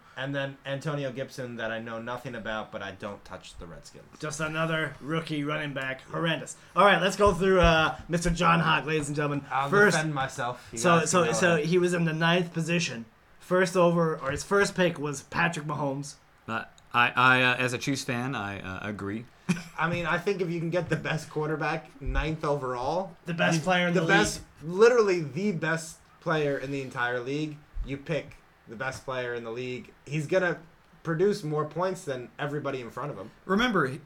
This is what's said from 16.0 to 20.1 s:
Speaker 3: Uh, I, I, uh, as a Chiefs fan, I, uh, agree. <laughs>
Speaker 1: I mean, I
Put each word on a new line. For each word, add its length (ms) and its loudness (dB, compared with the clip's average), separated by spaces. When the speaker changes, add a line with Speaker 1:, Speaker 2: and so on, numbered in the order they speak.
Speaker 3:
Uh, 160 -4
I, 200 6
I, 280 6
uh, 140 4
as 180 0
a 40 -4
Chiefs 260 -4
fan, 300 -4
I, 260 -6
uh, 280 -8
agree. 380 -8
<laughs> 280 -6
Speaker 1:
I 120 0
mean, 160 -2
I 100 0